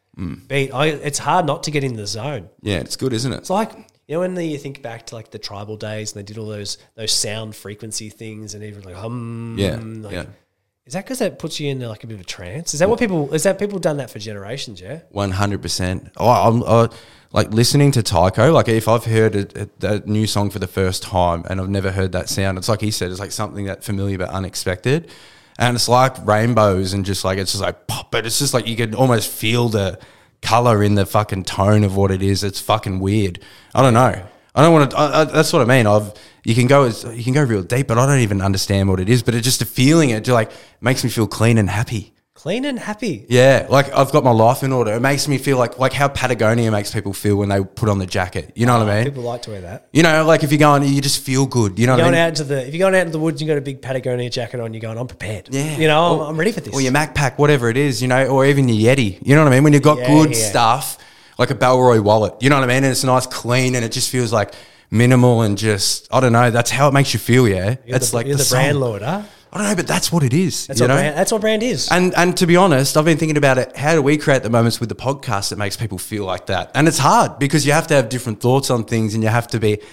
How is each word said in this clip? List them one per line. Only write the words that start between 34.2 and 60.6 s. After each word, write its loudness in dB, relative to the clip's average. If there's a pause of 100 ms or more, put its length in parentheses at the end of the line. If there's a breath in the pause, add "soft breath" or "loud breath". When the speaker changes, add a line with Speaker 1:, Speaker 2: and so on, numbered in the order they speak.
Speaker 1:
I 2
don't 6
wanna, 4
I, 2
I, 6
that's 0
what 2
I 2
mean. 4
I've, 2 (320 loud breath)
you 0
can 2
go 6
as, -2 (100)
you -10
can -2
go 2
real 0
deep, -4
but 0
I 4
don't 2
even 0
understand 0
what 0
it -4
is. 4
But -2
it's -4
just -2
a -2
feeling. 2
It -4
just, 0
like, 0 (280 loud breath)
makes -2
me 0
feel -2
clean 2
and 2
happy. -6 (220)
Speaker 2:
Clean -8
and -6
happy? -8
Speaker 1:
Yeah, 4
like, 2
I've 2
got 2
my 4
life 4
in -2
order. 0
It -2
makes 0
me 0
feel -2
like, -2
like 0
how 0
Patagonia 0
makes -2
people -6
feel 0
when 0
they 0
put -4
on 2
the -2
jacket. -6
You 0
know 4
what 2
I 0
Speaker 2:
Oh, 2
Speaker 1:
mean? 0
Speaker 2:
people -8
like -8
to -16
wear -14
that. -16
Speaker 1:
You 4
know, 4
like, 4
if 0
you're 2
going, 6
you 2
just -2
feel 0
good. 0
You 4
know 4
what 4
I 4
Speaker 2:
Going 4
Speaker 1:
mean? 4
Speaker 2:
out 2
into -6
the, -6
if -12
you're 0
going 2
out 4
into -10
the -4
woods -2
and -6
you 2
got 0
a -4
big -10
Patagonia -4
jacket -8
on, -8
you're -12
going, -8
"I'm -8
prepared." -12
Speaker 1:
Yeah. -4
Speaker 2:
You 2
know, 4 (100)
"I'm, 0
Speaker 1:
Or, -6
Speaker 2:
I'm -6
ready 0
for -8
this." -12
Speaker 1:
or -2
your 0
Mac 0
pack, 0
whatever 4
it 0
is, 0
you -2
know, 2
or 4
even 4
your 4
Yeti. 0
You 6
know 6
what 6
I 6
mean? 6
When 6
you've 6
got 4
Speaker 2:
Yeah, -4
Speaker 1:
good 6
Speaker 2:
yeah. -2 (120)
Speaker 1:
stuff, 0 (420 loud breath)